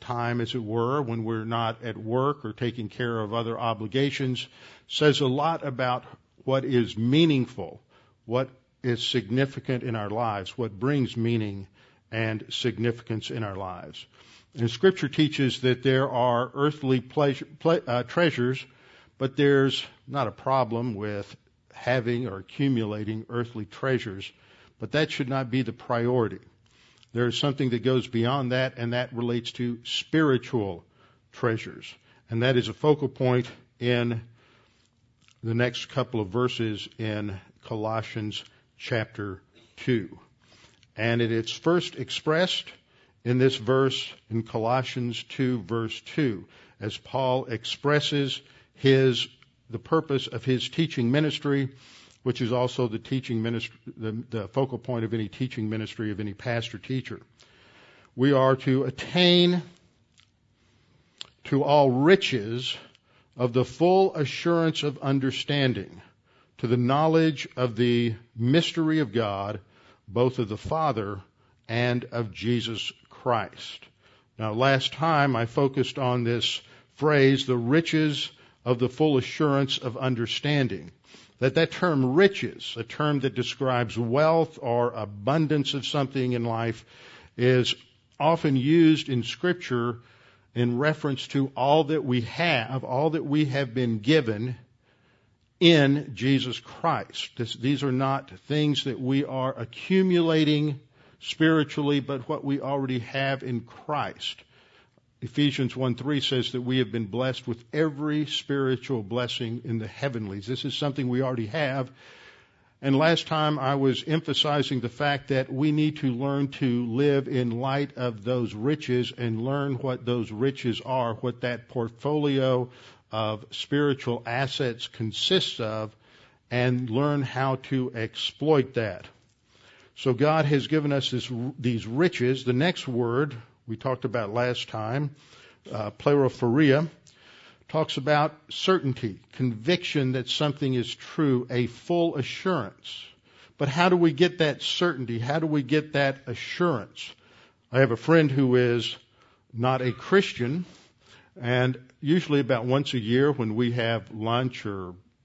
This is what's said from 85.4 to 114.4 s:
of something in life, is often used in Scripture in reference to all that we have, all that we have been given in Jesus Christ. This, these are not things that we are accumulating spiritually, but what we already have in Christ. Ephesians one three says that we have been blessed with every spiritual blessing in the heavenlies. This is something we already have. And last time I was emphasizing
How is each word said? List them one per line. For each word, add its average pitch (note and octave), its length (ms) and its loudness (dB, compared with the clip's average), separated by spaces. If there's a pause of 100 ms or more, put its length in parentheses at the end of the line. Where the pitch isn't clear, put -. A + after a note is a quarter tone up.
of C3 120 -6
something C3+ 460 -2
in A#2 120 -2
life, A2+ 400 -4 (520)
is B2 400 4 (420)
often D#3 380 2
used D#3 520 4
in B2 140 0
Scripture A#2+ 760 -2 (580)
in A#2+ 220 2
reference D3 500 -2
to C3+ 260 0
all C#3+ 300 4
that D3 200 -2
we B2 180 2
have, C3 600 0
all C#3+ 280 0
that D3+ 140 -2
we D3+ 200 2
have C3 280 -2
been A#2 280 0
given A#2 560 0 (1040)
in D3 540 6
Jesus B2+ 440 0
Christ. - 800 -4
This, A2+ 180 -6
these C3+ 300 0
are C3+ 80 0
not C3+ 440 -2 (120)
things D3 360 0
that B2+ 140 -4
we C3+ 260 0
are C3 320 -4
accumulating D#3+ 1200 2 (400)
spiritually, D3+ 800 2
but C3+ 280 -8
what D3+ 160 -4
we C#3 160 -2
already C3+ 380 -4
have C3+ 460 -4
in B2 160 -4
Christ. - 840 -8 (800)
Ephesians C#3 540 0
one B2+ 220 0
three C3+ 240 -2
says B2+ 320 -2
that B2+ 80 -4
we B2+ 180 0
have A2 140 0
been A#2 140 -4
blessed B2 420 -4
with A#2 240 -8
every D3+ 540 -2
spiritual C3+ 760 -2
blessing A#2 640 -4
in A#2 140 -4
the G#2+ 100 -6
heavenlies. G#2 580 -6
This B2 180 -6
is C3+ 120 -4
something C#3 320 -2
we B2 140 0
already B2+ 260 -2
have. C3+ 420 -2 (920)
And C#3 160 2
last D#3+ 300 4
time D3+ 320 0
I C3+ 160 0
was C3+ 320 2
emphasizing D3 720 0